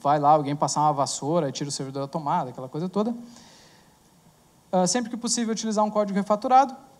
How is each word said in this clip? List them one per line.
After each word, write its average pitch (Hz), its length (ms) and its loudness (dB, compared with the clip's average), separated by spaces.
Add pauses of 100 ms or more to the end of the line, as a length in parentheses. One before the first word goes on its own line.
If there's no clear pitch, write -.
vai 147 160 2
lá 147 140 6
alguém 147 220 2
passar 147 280 0
uma 151 100 4
vassoura, 151 580 -2
tira 151 200 -6
o - 20 -8
servidor 139 300 -6
da 139 60 -6
tomada, 147 420 -4
aquela 127 180 -12
coisa 170 220 -6
toda. 214 240 -2 (1600)
Ah, 185 160 2
sempre 233 220 -2
que 240 80 -10
possível, 233 340 -2
utilizar 214 320 0
um 214 80 2
código 208 240 -2
refatorado. 247 600 4 (240)